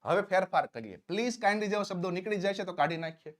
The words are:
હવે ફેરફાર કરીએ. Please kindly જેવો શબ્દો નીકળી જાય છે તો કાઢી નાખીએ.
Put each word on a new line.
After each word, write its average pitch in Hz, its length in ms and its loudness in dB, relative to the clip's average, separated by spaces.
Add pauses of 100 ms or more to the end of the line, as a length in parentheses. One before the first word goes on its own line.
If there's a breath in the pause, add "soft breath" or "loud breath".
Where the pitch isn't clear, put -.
હવે 175 180 4
ફેરફાર 185 440 2
કરીએ. 107 440 -10
Please 226 220 0
kindly 214 340 2
જેવો 208 160 2
શબ્દો 185 280 -2
નીકળી 190 260 -2
જાય 196 180 0
છે 196 100 -4
તો 180 80 -8
કાઢી 165 240 2
નાખીએ. 160 440 -10